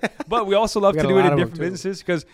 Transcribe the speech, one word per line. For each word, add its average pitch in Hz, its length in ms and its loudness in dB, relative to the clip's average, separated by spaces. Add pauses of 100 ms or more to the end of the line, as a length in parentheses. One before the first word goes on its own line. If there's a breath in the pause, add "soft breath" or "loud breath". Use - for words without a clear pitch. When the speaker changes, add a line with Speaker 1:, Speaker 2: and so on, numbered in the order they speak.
(140)
Speaker 1:
<laughs> - 140 -14
Speaker 2:
But 214 200 -2
we 196 80 2
also 214 240 0
love 196 160 4
Speaker 1:
We 156 60 0
Speaker 2:
to - 20 0
Speaker 1:
got 180 60 2
a 190 40 2
Speaker 2:
do 190 60 4
it - 40 6
Speaker 1:
lot 185 40 4
Speaker 2:
in - 60 2
Speaker 1:
of 147 60 2
'em, 175 100 0
Speaker 2:
different 170 80 -14
Speaker 1:
too. 160 40 -8 (100)
Speaker 2:
businesses 190 320 -8
'cause, 170 300 -2